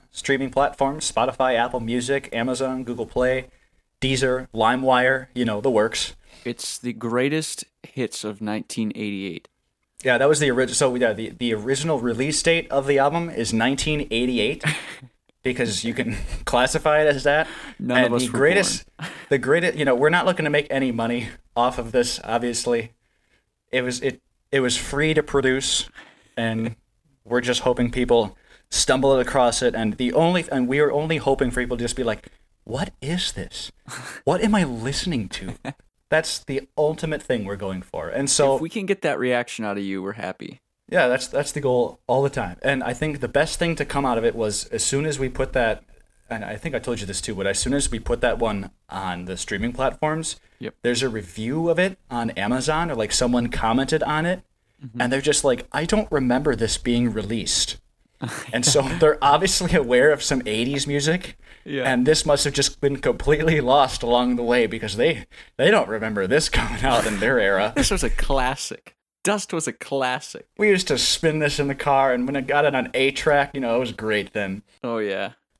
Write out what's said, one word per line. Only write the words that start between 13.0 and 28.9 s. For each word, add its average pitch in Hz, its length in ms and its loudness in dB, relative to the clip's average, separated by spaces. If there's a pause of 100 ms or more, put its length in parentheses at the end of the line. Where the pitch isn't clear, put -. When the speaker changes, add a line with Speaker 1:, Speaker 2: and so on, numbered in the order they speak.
Speaker 1:
is 113 240 -4
nineteen 139 580 0
eighty-eight, 120 540 0 (380)
Speaker 2:
<laughs> - 400 -20
Speaker 1:
because 113 420 -2
you 117 80 -4
can 117 240 -4 (140)
<laughs> - 160 -6
classify 151 560 2
it 151 120 6
as 131 100 -4
that. 147 240 4 (300)
Speaker 2:
None 123 200 2
of 127 80 6
Speaker 1:
And 117 80 2
Speaker 2:
us 123 120 2
Speaker 1:
the 120 60 -6
Speaker 2:
were - 60 -2
Speaker 1:
greatest, 175 480 2 (100)
Speaker 2:
born. - 140 -12 (100)
<laughs> - 80 -20
Speaker 1:
the 143 100 2
greatest, 156 380 2
you 151 80 0
know, 135 120 4
we're 139 140 4
not 170 140 2
looking 180 200 0
to 147 60 0
make 147 200 0
any 135 200 0
money 117 380 -2 (260)
off 123 240 2
of 113 140 -8
this, 120 320 2
obviously. 117 680 -2 (800)
It 127 120 0
was, 123 180 -4
it, 127 200 -4 (300)
it 139 100 2
was 123 160 2
free 151 380 0
to 147 80 4
produce, 131 680 0 (480)
and 113 400 -4 (480)
we're 120 160 0
just 123 220 -2
hoping 123 280 2
people 120 460 2 (340)
stumble 135 480 4